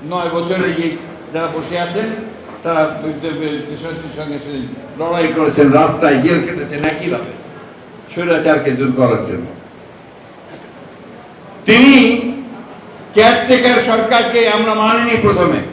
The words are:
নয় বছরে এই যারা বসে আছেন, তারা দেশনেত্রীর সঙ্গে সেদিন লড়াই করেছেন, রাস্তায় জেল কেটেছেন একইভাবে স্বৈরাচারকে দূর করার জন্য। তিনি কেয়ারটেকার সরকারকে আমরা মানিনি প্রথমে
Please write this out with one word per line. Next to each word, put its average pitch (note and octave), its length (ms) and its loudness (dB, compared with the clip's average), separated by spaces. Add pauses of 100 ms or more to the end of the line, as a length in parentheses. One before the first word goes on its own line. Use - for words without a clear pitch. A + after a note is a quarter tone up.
নয় F3 200 -4
বছরে E3+ 540 -2
এই D#3+ 140 -4 (360)
যারা E3 140 -4
বসে D#3+ 320 -6
আছেন, F3 260 -4 (580)
তারা D#3 400 0
দেশনেত্রীর D3+ 1200 -8
সঙ্গে D3 160 -8
সেদিন C#3 280 -10 (320)
লড়াই E3 360 -2
করেছেন, D3 360 4
রাস্তায় D3 500 4
জেল D#3+ 200 2
কেটেছেন C#3+ 420 -6
একইভাবে - 600 -6 (680)
স্বৈরাচারকে D#3 580 0
দূর B2+ 260 0
করার A2+ 300 2
জন্য। F2 180 -6 (2250)
তিনি A#3+ 520 8 (960)
কেয়ারটেকার A#3+ 720 4
সরকারকে A3+ 640 2
আমরা G#3+ 240 0
মানিনি A3+ 480 2
প্রথমে F3+ 360 2 (160)